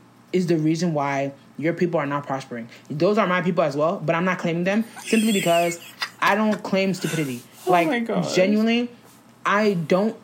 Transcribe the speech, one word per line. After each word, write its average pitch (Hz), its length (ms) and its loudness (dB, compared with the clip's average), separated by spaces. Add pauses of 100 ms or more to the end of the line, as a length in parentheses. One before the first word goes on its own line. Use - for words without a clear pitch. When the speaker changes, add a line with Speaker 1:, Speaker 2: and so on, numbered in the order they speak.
(340)
Speaker 1:
is 180 140 2
the 165 100 2
reason 160 360 0
why 139 380 -2 (260)
your 151 160 -2
people 170 240 0
are 147 80 0
not 143 220 -4
prospering. 123 400 -8 (220)
Those 180 280 2
are 214 80 4
my 180 160 0
people 175 220 0
as 143 140 -2
well, 156 260 0
but 165 120 0
I'm 170 100 0
not 185 120 0
claiming 175 280 -2
them 208 180 0 (220)
simply 220 260 2
because 170 480 0 (420)
I 185 140 2
don't 214 260 0
claim 190 320 0
stupidity." 147 480 -4 (240)
Speaker 2:
Oh 359 60 2
Speaker 1:
Like, 320 160 4
Speaker 2:
my 247 120 0
gosh. 220 360 -2
Speaker 1:
genuinely, 220 540 2 (560)
I 202 300 2
don't 180 480 0